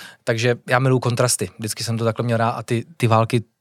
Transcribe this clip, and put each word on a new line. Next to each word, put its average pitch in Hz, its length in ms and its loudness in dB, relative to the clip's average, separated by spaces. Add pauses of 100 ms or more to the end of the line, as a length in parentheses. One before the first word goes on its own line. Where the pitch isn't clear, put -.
(240)
takže 120 320 0 (140)
já 127 100 4
miluju 131 200 2
kontrasty, 120 500 0 (100)
vždycky 113 240 -8
jsem 113 140 -4
to 113 80 -2
takhle 113 200 -2
měl 117 120 0
rád 113 140 0
a 117 120 -6
ty, 117 220 -4 (120)
ty 120 100 2
války 113 360 2 (180)